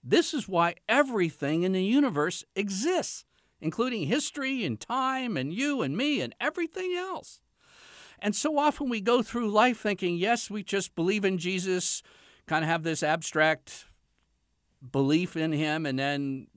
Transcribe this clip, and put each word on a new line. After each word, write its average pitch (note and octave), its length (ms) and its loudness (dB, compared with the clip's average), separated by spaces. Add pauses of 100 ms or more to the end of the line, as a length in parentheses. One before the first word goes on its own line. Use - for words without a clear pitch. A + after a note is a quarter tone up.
This A3 300 2
is B3+ 140 -4
why E3+ 280 2 (140)
everything F3+ 720 2
in F#3+ 100 2
the F#3 100 2
universe G3 600 2 (120)
exists, G#3+ 680 -2 (340)
including G#3+ 480 -2
history C4+ 580 -2
and A2+ 140 -2
time B3+ 580 -2
and C3+ 160 -4
you C4+ 280 -2
and C#3+ 140 -2
me C4 260 -2
and A#2 180 -6
everything F4+ 560 -4
else. F4+ 460 -8 (760)
And G#3 180 -2
so D4+ 220 0
often C#4+ 320 2
we A3+ 120 -2
go A#3 200 4
through A3+ 300 -2
life A3 280 6
thinking, F#3 360 -2
yes, G#3+ 340 0
we G3+ 140 -6
just - 320 -4
believe F#3+ 280 2
in F#3+ 140 2
Jesus, F#3 640 -2 (460)
kind D#3+ 160 2
of D#3 60 0
have E3 140 0
this D#3+ 200 -2
abstract D#3 840 0 (1040)
belief D3+ 460 2
in D#3+ 140 0
him, D#3 340 0
and C3 140 -2
then C#3 580 -4